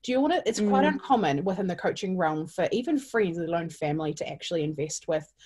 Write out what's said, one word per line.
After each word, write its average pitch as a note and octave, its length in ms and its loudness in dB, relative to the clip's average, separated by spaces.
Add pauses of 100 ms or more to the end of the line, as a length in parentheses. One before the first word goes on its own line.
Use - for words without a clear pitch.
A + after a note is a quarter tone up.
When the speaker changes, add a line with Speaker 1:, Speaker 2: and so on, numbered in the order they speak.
Speaker 1:
Do - 80 -4
you B3+ 80 2
wanna, D4+ 260 2
it's A#3 140 -2
quite G#3+ 240 4
Speaker 2:
Mm. D4+ 100 4
Speaker 1:
uncommon F#3+ 500 2
within F#3+ 240 -2
the F3 80 -2
coaching F#3 420 -2
realm D#3+ 300 0
for E3 240 -2
even B3 260 0
friends, G#3 400 0
let E3 120 -4
alone E3+ 200 -2
family, D3+ 460 -2
to - 140 -6
actually D#3 340 -4
invest D3+ 440 -4
with D#3 240 -2 (140)